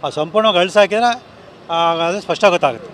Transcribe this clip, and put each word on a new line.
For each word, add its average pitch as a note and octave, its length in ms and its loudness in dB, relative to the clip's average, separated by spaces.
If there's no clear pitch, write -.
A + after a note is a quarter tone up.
ಆ D3 60 -4
ಸಂಪೂರ್ಣವಾಗಿ F#3+ 440 0
ಅಳಿಸಾಕಿದ್ರೆ, G#3 480 2
ಆ, - 20 -2
ಅದು F#3+ 140 -4
ಸ್ಪಷ್ಟ E3 240 -2
ಗೊತ್ತಾಗುತ್ತೆ. C#3 380 -2